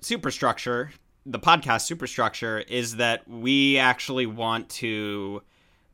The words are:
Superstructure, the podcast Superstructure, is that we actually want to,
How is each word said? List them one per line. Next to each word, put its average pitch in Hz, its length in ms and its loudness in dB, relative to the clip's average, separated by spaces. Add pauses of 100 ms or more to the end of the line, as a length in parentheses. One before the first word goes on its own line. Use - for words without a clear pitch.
Superstructure, 131 840 -2 (340)
the 120 140 -6
podcast 127 440 4
Superstructure, 113 760 -4
is 113 380 -4
that 117 320 0
we 135 500 4
actually 127 480 2
want 113 440 -2
to, 104 720 -6 (500)